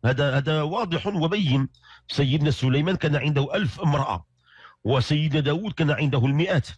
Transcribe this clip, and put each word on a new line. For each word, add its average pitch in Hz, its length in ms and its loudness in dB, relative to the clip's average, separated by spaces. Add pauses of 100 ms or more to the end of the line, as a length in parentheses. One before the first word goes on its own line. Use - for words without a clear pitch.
هذا، 131 320 2
هذا 151 240 0
واضح 170 460 -2
وبين. 165 640 0 (380)
سيدنا 143 440 0
سليمان 143 440 0
كان 151 200 0
عنده 139 400 0
ألف 196 260 -2
امرأة، 139 440 -2 (580)
وسيدنا 151 560 0
داود 156 340 -2
كان 151 180 0
عنده 139 340 2
المئات. 151 420 0 (100)